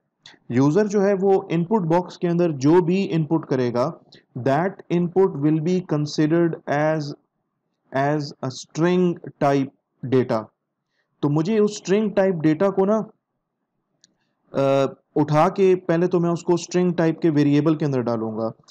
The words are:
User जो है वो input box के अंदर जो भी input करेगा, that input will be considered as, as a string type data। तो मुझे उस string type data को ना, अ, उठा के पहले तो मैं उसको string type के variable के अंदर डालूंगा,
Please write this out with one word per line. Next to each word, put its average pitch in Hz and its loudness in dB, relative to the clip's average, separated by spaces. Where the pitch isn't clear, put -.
User 151 2
जो 202 0
है 202 2
वो 190 0
input 170 0
box 175 -2
के 180 -4
अंदर 170 0
जो 147 4
भी 180 0
input 160 -2
करेगा, 127 -2
that 160 -2
input 175 0
will 151 0
be 180 -2
considered 156 0
as, 151 -2
as 143 0
a 131 -6
string 175 -2
type 139 0
data। 117 0
तो 147 0
मुझे 170 0
उस 208 0
string 202 -2
type 190 0
data 156 0
को 190 0
ना, 214 -2
अ, 139 2
उठा 151 2
के 185 2
पहले 175 0
तो 180 0
मैं 170 0
उसको 170 0
string 180 -2
type 165 0
के 170 2
variable 147 2
के 156 -4
अंदर 135 -2
डालूंगा, 113 -4